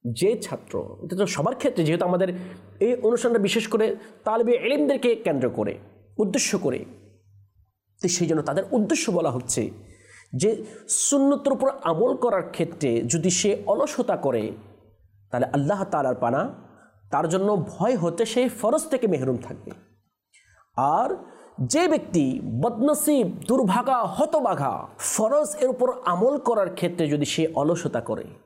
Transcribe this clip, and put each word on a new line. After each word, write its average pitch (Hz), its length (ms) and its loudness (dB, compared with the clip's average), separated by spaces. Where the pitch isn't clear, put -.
যে 202 300 0
ছাত্র, - 640 -10
এটা 180 100 -8
তো 196 100 2
সবার 185 300 -2
ক্ষেত্রে, 240 300 0
যেহেতু 170 200 2
আমাদের 180 240 2
এই 240 160 4
অনুষ্ঠানটা 233 440 2
বিশেষ 202 280 2
করে 214 280 0
তালেবে 226 320 2
ইলমদেরকে 254 600 2
কেন্দ্র 139 340 0
করে, 110 300 -4
উদ্দেশ্য 208 400 0
করে, - 280 -2
তো 185 60 -2
সেই 170 200 0
জন্য 156 140 2
তাদের 170 300 0
উদ্দেশ্য 233 400 0
বলা 165 200 0
হচ্ছে 120 400 -4
যে 208 300 0
সুন্নতের 277 640 2
উপর 269 160 2
আমল 202 320 2
করার 196 360 0
ক্ষেত্রে 135 500 -2
যদি 156 280 0
সে 196 360 0
অলসতা - 520 0
করে, 113 340 0
তাহলে 127 140 0
আল্লাহ 156 380 0
তাআলার 143 320 0
পানা, 139 480 -2
তার 165 180 0
জন্য 190 380 0
ভয় 233 300 0
হতে 170 280 0
সেই 247 240 2
ফরজ 247 380 0
থেকে 247 200 0
মেহরুম 131 300 0
থাকবে। - 340 -12
আর 160 340 2
যে 320 220 2
ব্যক্তি 156 520 0
বদনসিব, 247 680 2
দুর্ভাগা, 247 560 2
হতভাগা, 196 840 0
ফরজ 285 600 0
এর 254 100 4
উপর 254 360 0
আমল 214 320 2
করার 208 380 0
ক্ষেত্রে 175 320 0
যদি 147 180 2
সে - 300 0
অলসতা 147 460 0
করে 113 220 -6